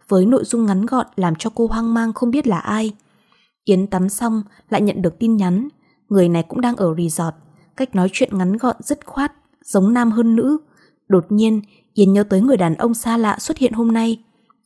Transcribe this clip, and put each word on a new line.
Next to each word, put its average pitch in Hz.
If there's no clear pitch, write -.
với 185
nội 247
dung 226
ngắn 196
gọn 240
làm 190
cho -
cô 233
hoang 226
mang 226
không 233
biết 285
là 196
ai. 214
Yến 196
tắm 190
xong 220
lại 208
nhận 202
được 170
tin 226
nhắn. 202
Người 190
này 170
cũng 202
đang 240
ở 170
resort. 165
Cách 262
nói 185
chuyện -
ngắn 185
gọn 240
dứt -
khoát, 285
giống 202
nam 240
hơn 226
nữ. 269
Đột 180
nhiên, 214
Yến 196
nhớ 202
tới 196
người 254
đàn 170
ông 233
xa 233
lạ 220
xuất -
hiện 254
hôm 226
nay. 226